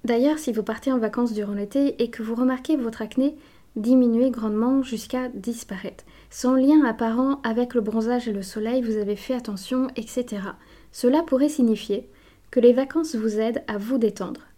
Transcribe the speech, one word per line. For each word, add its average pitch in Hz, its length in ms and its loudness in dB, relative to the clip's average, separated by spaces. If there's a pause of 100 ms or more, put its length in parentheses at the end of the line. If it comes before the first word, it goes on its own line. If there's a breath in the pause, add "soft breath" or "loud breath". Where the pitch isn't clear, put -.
D'ailleurs, 247 340 2
si 254 140 -4
vous 214 100 -2
partez 220 300 -4
en 254 60 0
vacances 226 340 -2
durant 208 220 -4
l'été 226 480 -2
et 233 80 -2
que 233 120 -12
vous 220 120 -6
remarquez 254 420 0
votre 233 260 -6
acné 262 340 0 (400 loud breath)
diminuer 240 540 4
grandement 226 520 0
jusqu'à 254 480 -6
disparaître, 208 760 -10 (260 soft breath)
sans 254 240 0
lien 277 300 6
apparent 240 580 0
avec 240 320 -2
le 240 60 4
bronzage 226 480 -2
et 220 40 -2
le 196 100 -4
soleil, 226 400 -4
vous 220 160 -2
avez 208 180 -2
fait 254 180 -6
attention, 240 640 -4
et 226 100 -8
cetera. 208 500 -6 (360 soft breath)
Cela 269 300 2
pourrait 277 260 2
signifier 220 600 0 (420 soft breath)
que 247 100 2
les 240 120 10
vacances 269 440 0
vous 214 240 -2
aident 226 260 -2
à 208 120 -4
vous 226 200 -2
détendre 202 440 -2 (160)